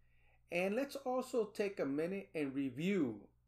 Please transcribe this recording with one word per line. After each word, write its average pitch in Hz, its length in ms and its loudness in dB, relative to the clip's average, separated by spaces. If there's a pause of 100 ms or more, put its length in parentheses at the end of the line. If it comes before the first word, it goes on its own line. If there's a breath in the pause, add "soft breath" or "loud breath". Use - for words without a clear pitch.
(520)
and 185 240 2
let's 277 200 -2
also 254 500 0
take 202 340 -2
a 165 60 2
minute 165 480 -2
and 139 220 -2
review 139 640 2 (260)